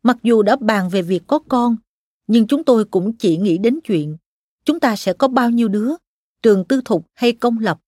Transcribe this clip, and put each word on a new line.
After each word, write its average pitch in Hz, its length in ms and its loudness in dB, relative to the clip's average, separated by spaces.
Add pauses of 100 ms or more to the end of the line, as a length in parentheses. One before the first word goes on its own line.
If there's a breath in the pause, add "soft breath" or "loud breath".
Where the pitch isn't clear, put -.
Mặc 247 200 2
dù 220 200 4
đã 208 140 2
bàn 208 320 -2
về 185 140 -2
việc 175 240 -2
có 302 120 0
con, 240 380 0 (500)
nhưng 226 200 2
chúng 285 180 -2
tôi 226 200 2
cũng 202 320 -2
chỉ 170 200 0
nghĩ 180 220 0
đến 233 260 0
chuyện 156 320 -4 (520)
chúng 320 120 -2
ta 226 160 0
sẽ 285 160 -4
có 269 160 0
bao 247 220 0
nhiêu 233 180 0
đứa, 208 220 -2 (520)
trường 196 220 4
tư 269 200 0
thục 175 300 -2
hay 240 180 0
công 233 260 -2
lập. 196 300 -4